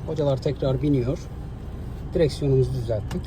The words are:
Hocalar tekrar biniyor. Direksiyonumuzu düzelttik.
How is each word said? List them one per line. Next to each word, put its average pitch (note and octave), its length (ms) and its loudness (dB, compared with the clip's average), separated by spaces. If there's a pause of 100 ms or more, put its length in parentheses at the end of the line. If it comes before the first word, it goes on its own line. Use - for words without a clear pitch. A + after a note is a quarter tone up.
Hocalar C#3+ 300 2
tekrar C3 440 0
biniyor. C#3 380 2 (920)
Direksiyonumuzu C3+ 600 4
düzelttik. A#2 540 -2